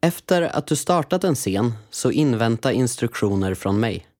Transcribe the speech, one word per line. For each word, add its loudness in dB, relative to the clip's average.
Efter 0
att -2
du 0
startat 0
en 2
scen 0
så -2
invänta 2
instruktioner 0
från -2
mig. -4